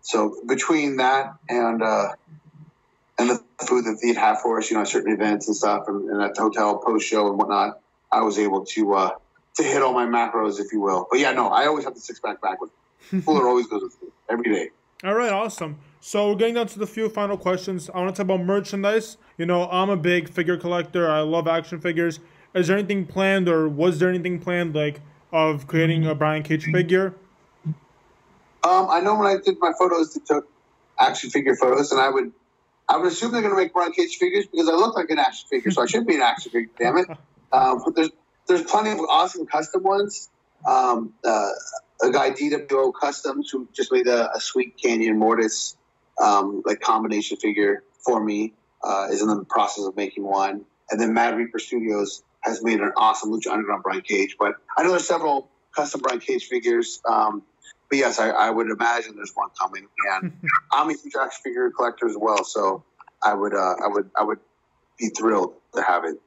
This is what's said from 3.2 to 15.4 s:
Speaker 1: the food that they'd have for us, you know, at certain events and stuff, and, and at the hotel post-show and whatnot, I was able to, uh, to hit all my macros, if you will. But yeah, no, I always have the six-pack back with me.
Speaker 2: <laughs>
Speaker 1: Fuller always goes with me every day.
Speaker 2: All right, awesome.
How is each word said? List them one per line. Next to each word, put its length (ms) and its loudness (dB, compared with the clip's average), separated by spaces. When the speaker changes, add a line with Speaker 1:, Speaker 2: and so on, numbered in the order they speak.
Speaker 1:
the 120 0
food 200 2
that 180 -4
they'd 140 2
have 240 2
for 180 0
us, 120 -4
you 60 0
know, 60 0
at 60 -2
certain 240 0
events 340 0
and 100 -2
stuff, 300 0
and, 240 -6
and 120 -2
at 120 -4
the 80 -4
hotel 360 2
post-show 500 0
and 100 -2
whatnot, 420 0
I 120 2
was 160 0
able 260 0
to, 300 0
uh, 160 2
to 80 0
hit 180 2
all 100 2
my 140 0
macros, 540 0
if 120 -6
you 80 -2
will. 300 -2
But 80 2
yeah, 140 2
no, 160 0
I 180 4
always 180 0
have 100 -8
the 60 -20
six-pack 400 -10
back 200 -6
with 100 -12
me. 100 -2
Speaker 2:
<laughs> 20 -10
Speaker 1:
Fuller 260 2
always 180 2
goes 160 -6
with 200 -14
me 60 -18
every 260 0
day. 160 -4
Speaker 2:
All 120 -2
right, 180 0
awesome. 460 -6